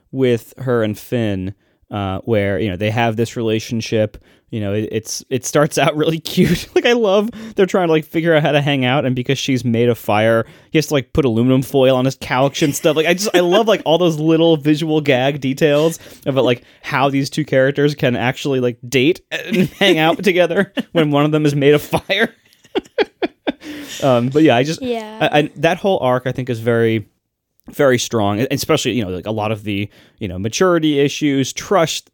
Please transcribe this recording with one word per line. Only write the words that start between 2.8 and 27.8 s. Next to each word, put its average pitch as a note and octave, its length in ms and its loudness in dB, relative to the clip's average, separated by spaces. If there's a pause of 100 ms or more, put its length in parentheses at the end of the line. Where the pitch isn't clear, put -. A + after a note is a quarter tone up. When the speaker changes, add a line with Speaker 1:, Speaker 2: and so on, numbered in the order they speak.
Speaker 1:
have A#2 260 0
this A2+ 200 -4
relationship. A2 840 -2 (320)
You A#2 100 -6
know, G2+ 140 -4
it, A2 180 -4
it's, - 360 -8
it C3 160 -4
starts D3+ 320 -2
out D3 200 0
really D#3 240 -2
<laughs> - 140 -10
cute. F3 400 0
Like, E4 120 2
I A#3+ 60 4
love G#3+ 380 2 (260)
they're G3 100 4
trying F3+ 220 0
to, D#3+ 40 4
like, D#3 120 2
figure E3 300 0
out D3+ 80 4
how D3 100 2
to D3 80 2
hang C#3 240 0
out, B2+ 200 2
and B2+ 100 0
because C3 240 -2
she's B2+ 260 -2
made A#2+ 240 2
of A#2 100 0
fire, A2 480 2 (240)
he D#3+ 80 2
has D3 100 0
to, D#3 60 -4
like, C3+ 180 -2
put D#3 120 2
aluminum B2+ 380 2
foil C3 340 2
on B2+ 80 0
his C3 160 -2
couch C3+ 420 -2
and C#3+ 120 0
stuff. D#3 220 0
Like, D#3+ 100 0
I F3 80 2
just, F#3 200 -6
I F3 60 4
love, F#3 280 2
like, G3+ 160 2
all D#3+ 140 2
those E3 220 0
little D#3+ 360 4
visual D3+ 440 0
gag C#3 400 0
details D3 580 0 (280)
about, C3+ 180 0
like, B2 180 0 (200)
how C#3 280 0
these C3+ 180 -2
two D#3 160 -4
characters C#3 520 2
can B2+ 200 0
actually, C3 440 -2
like, B2 180 -2 (100)
date C3 320 2 (120)
and - 240 -6
<laughs> - 220 0
hang F#3 200 4
out D#3+ 260 0
together F3+ 480 2 (200)
when D#3 200 2
one C#3+ 120 4
of D3+ 80 2
them D3+ 140 0
is C#3+ 80 2
made C#3+ 200 4
of C#3+ 80 0
fire. G3 520 -2 (400)
<laughs> - 400 -4 (880)
Um, B2 260 2
but D3 140 2
yeah, C3 140 6
I B2+ 60 2
just, D#3 200 -4
Speaker 2:
Yeah. A3+ 360 -8 (140)
Speaker 1:
I, D3 60 4
I, D3+ 40 2 (140)
that E3 220 0
whole F#3+ 220 0
arc B2+ 260 0
I B2+ 60 -4
think B2+ 180 -6
is A2+ 100 -6
very, A2+ 480 0 (600)
very C3 280 2